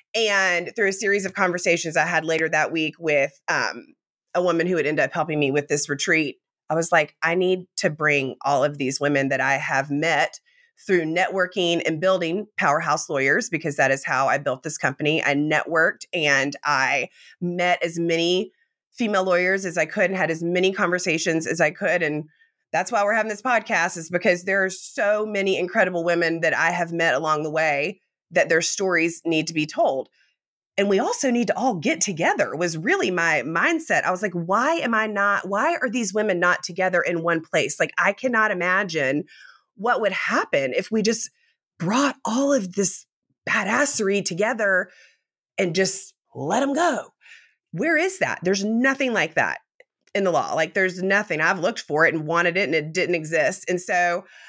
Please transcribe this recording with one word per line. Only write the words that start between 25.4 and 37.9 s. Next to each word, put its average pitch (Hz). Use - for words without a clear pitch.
incredible 180
women 170
that 151
I 165
have 175
met 165
along 156
the 156
way 156
that 165
their 165
stories 170
need 160
to 165
be 151
told. 143
And 202
we 196
also 294
need 240
to -
all 247
get 190
together 170
was 160
really 240
my 165
mindset. 196
I 156
was 185
like, 180
"Why 196
am 254
I 220
not, 202
why 247
are 262
these 214
women 208
not 180
together 180
in 170
one 165
place?" -
Like, 156